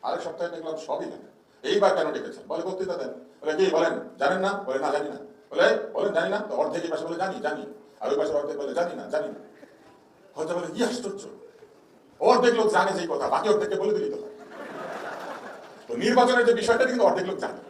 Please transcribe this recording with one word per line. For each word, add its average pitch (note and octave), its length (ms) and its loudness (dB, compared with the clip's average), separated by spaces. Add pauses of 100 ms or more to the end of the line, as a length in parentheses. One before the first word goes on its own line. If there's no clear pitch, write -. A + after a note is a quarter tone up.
আরেক - 220 -4
সপ্তাহে E3+ 280 -6
দেখলাম D#3 200 -8 (120)
সবই D3 260 -4
জানেন, - 180 -18 (340)
এইবার F#3+ 320 4
কেন D#3+ 200 2
ডেকেছেন?" - 340 -10
বলে, E3 180 -4
"বক্তৃতা F#3 320 -4
দেন।" A2+ 120 -6 (280)
বলে, D3+ 180 -2
"কি F#3+ 60 6 (120)
বলেন, - 180 4 (260)
জানেন F#3 260 2
না?" G3 40 2 (160)
বলে, C3+ 180 -2
"না, D3 120 0
জানি - 180 -2
না।" - 40 -12 (320)
বলে, E3+ 160 4 (280)
"বলেন, F#3+ 220 0
জানি F#3+ 180 2
না?" G#3+ 40 -2 (100)
তো - 120 -6
অর্ধেক D#3+ 260 0
এই E3 60 -4
পাশে D3+ 160 -4
বলে, E3 140 -6
"জানি, F#3+ 140 -4 (100)
জানি," D3+ 180 -4 (360)
আর A2 100 -4
ওই - 100 2
পাশে - 120 0
অর্ধেক D3 300 -2
বলে, C3+ 160 -6
"জানি F3 220 0
না, - 40 -10 (100)
জানি - 200 0
না।" - 60 -16 (960)
হোজ্জা D#3+ 200 -4
বলে, E3+ 180 -4
"কি G3+ 140 -4
আশ্চর্য, - 340 -6 (960)
অর্ধেক A#3 340 6
লোক A3 220 4
জানে G3 200 4
যেই E3+ 160 -4
কথা, C3+ 220 -2
বাকি - 180 0
অর্ধেককে G3+ 300 2
বলে G#3 140 2
দিলি - 160 0
তো - 100 -8
হয়।" - 120 -14 (1500)
তো A#3 60 -8 (120)
নির্বাচনের B3 440 6
যে A#3 120 6
বিষয়টা A#3 280 4
কিন্তু B3 200 2
অর্ধেক F3+ 220 2
লোক - 140 -4
জানে - 260 -8